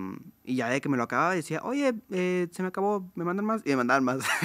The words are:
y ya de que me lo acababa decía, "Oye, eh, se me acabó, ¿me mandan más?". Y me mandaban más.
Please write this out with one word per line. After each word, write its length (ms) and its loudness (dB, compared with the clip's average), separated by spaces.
y 120 -4
ya 140 0
de 100 2
que 80 -4
me 80 2
lo 60 2
acababa 320 2
decía, 300 -4
"Oye, 280 0
eh, 400 0
se 120 -6
me 60 0
acabó, 460 -2
¿me 100 -4
mandan 200 0
más?". 220 0
Y 40 0
me 60 4
mandaban 260 4
más. 180 0